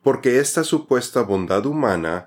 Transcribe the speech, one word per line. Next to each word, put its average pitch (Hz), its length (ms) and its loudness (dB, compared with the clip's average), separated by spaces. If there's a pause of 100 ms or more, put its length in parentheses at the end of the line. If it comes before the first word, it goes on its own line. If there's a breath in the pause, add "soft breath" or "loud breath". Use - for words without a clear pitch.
porque 131 380 2
esta 151 240 -2
supuesta 131 580 0
bondad 98 440 0
humana 90 600 -2